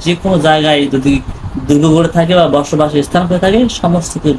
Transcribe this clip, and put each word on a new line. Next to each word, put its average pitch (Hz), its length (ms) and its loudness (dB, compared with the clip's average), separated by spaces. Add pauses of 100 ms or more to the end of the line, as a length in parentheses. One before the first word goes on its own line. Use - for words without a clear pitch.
যে 170 220 -2
কোনো 190 160 0
জায়গায় 151 480 2
যদি 135 340 0 (480)
দুর্গ 147 160 4 (100)
গড়ে 165 140 2
থাকে 170 260 0
বা 170 140 4
বসবাসের 147 540 0
স্থান 180 240 -2
করে 180 120 0
থাকে, 208 300 2
সমস্ত 175 440 -2
কিছু 147 260 -2